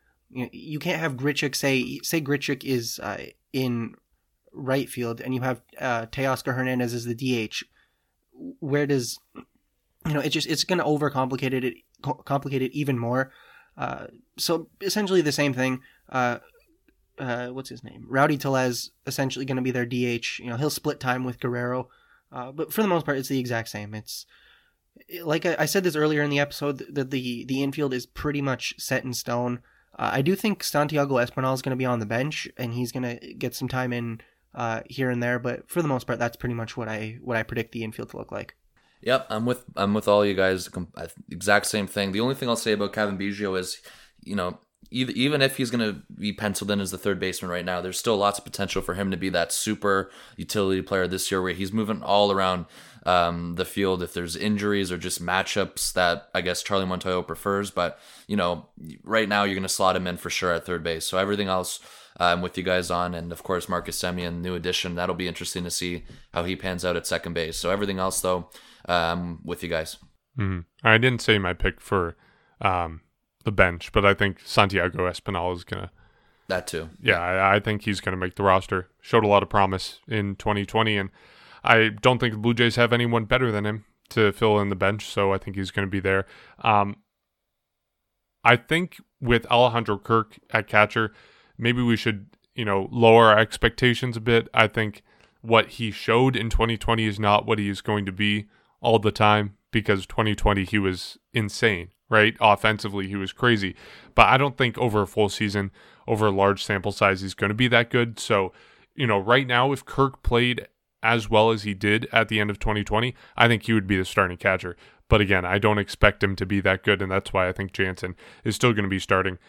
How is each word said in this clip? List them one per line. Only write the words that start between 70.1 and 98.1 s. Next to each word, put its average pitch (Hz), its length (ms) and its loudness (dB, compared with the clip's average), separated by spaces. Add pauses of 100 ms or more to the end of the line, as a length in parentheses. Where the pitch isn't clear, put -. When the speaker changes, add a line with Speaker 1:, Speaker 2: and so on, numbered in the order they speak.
Speaker 3:
Mm-hmm. 95 240 -4 (240)
I 113 120 8
didn't 120 240 2
say 110 160 4
my 92 160 -2
pick 92 260 -2
for, 87 380 -2 (420)
um, 85 420 -2 (440)
the 110 80 -2
bench, 90 400 2
but 101 120 2
I 98 80 6
think 98 300 -2
Santiago 92 640 2
Espinal 90 460 -4
is 85 80 -12
gonna 95 280 -10 (580)
Speaker 2:
That 90 180 -4
too. 80 220 -8 (120)
Speaker 3:
Yeah, 92 180 2
I, 95 360 4
I 107 40 4
think 107 240 -2
he's 101 180 -4
gonna 92 160 -4
make 90 180 -6
the 101 80 0
roster. 95 460 2 (100)
Showed 113 240 4
a 107 40 4
lot 101 160 8
of 95 60 -4
promise 95 580 0
in 101 280 -4
twenty 101 300 -2
twenty, 110 320 0
and 98 120 -4 (540)
I 113 260 6
don't 117 300 2
think 120 140 0
the 107 60 -8
Blue 117 140 2
Jays 117 220 4
have 120 160 4
anyone 117 340 2
better 127 260 2
than 104 140 -2
him 107 200 -4 (240)
to 107 220 4
fill 104 280 4
in 101 100 0
the 101 60 -2
bench, 98 300 0
so 98 260 0
I 95 60 0
think 95 180 -10
he's 95 160 -4
gonna 98 160 -2
be 95 120 -4
there. 95 260 0 (380)
Um, 101 340 2 (1500)
I 120 120 8
think 165 420 -2 (240)
with 120 240 2
Alejandro 113 540 2
Kirk 113 400 0 (100)
at 110 180 0
catcher, 107 460 2 (440)
maybe 120 240 0
we 120 140 4
should, 104 320 -2 (280)
you 120 100 -4
know, 98 260 0
lower 113 360 10
our 107 100 10
expectations 117 800 2
a 113 40 -6
bit. 113 320 2
I 113 140 6
think 107 360 -4 (380)
what 113 260 4
he 113 240 -6
showed 127 440 2
in 117 140 -2
twenty 113 280 0
twenty 113 280 0
is 104 140 -2
not 104 260 4
what 110 140 0
he 101 100 0
is 98 120 -6
going 104 240 -2
to 95 60 -4